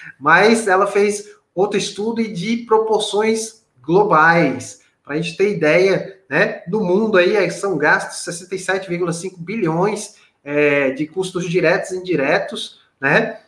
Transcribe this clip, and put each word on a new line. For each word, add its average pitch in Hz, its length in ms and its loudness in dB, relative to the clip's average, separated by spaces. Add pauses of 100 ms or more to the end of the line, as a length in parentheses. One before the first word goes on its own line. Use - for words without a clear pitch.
(200)
Mas 185 480 4
ela 190 180 4
fez 202 400 0 (300)
outro 196 240 0
estudo 226 420 -4
e 208 100 -4
de 208 260 -4
proporções 220 1040 0 (200)
globais, 165 1000 2 (220)
pra 139 120 -10
gente 165 200 -4
ter 202 140 2
ideia, 175 720 0 (100)
né, 185 380 0
do 208 140 -2
mundo 196 360 0
aí, 185 180 4
é, 185 140 2
são 190 260 -4
gastos 156 480 0
sessenta 180 300 -10
e 180 60 -6
sete 190 280 -4
vírgula 175 240 -4
cinco 185 300 -10
bilhões, 190 760 -2 (260)
é, 143 480 2
de 151 160 -4
custos 180 420 -6
diretos 175 400 0
e 185 80 -6
indiretos, 180 800 -2 (220)
né, 165 460 0